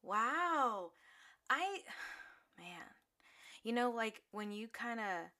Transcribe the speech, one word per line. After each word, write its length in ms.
Wow. 920
I, 340
<sighs> 400
man, 300
you 80
know, 200
like, 400
when 200
you 160
kinda 640